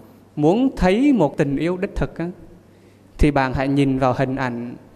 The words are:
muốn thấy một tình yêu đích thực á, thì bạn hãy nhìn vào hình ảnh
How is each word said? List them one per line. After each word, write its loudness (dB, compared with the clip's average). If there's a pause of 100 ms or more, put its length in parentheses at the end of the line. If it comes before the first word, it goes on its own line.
(360)
muốn 2
thấy 2
một 0
tình 0
yêu -2
đích -6
thực -4
á, -6 (880)
thì 4
bạn 0
hãy -2
nhìn 2
vào 2
hình -2
ảnh -6 (200)